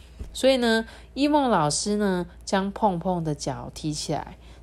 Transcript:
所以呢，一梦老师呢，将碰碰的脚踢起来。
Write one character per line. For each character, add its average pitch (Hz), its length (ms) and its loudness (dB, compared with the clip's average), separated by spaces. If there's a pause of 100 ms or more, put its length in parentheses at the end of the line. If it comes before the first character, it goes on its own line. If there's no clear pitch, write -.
(320)
所 - 180 4
以 269 60 4
呢， 226 280 2 (300)
一 277 140 2
梦 294 200 4
老 165 220 4
师 208 240 -2
呢， 190 320 0 (180)
将 196 280 0
碰 196 260 0
碰 180 240 -2
的 156 100 -2
脚 131 400 -6
踢 156 200 -6
起 151 200 -6
来。 - 240 -8 (260)